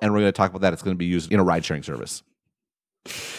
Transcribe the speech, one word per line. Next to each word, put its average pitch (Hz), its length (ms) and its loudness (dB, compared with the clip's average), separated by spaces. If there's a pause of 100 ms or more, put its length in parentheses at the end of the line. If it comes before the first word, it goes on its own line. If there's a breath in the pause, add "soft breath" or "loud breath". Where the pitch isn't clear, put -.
and 104 120 2
we're 104 60 4
gonna 101 120 4
talk 95 180 2
about 92 120 -6
that. 92 120 4
It's - 80 -8
gonna 95 140 -2
be 87 100 -2
used 87 260 0
in 104 80 6
a 95 40 6
ride-sharing 82 400 0
service." - 400 -10 (1160 loud breath)